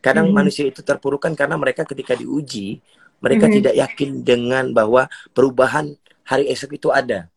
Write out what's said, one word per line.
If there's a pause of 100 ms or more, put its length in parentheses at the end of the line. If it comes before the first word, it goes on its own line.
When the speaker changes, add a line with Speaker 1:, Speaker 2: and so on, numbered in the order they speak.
Speaker 1:
Kadang
Speaker 2:
Mhm.
Speaker 1:
manusia
itu
terpuruk
kan
karena
mereka
ketika
diuji, (400)
mereka
Speaker 2:
Mhm.
Speaker 1:
tidak
yakin (140)
dengan (100)
bahwa (240)
perubahan (300)
hari
esok
itu
ada.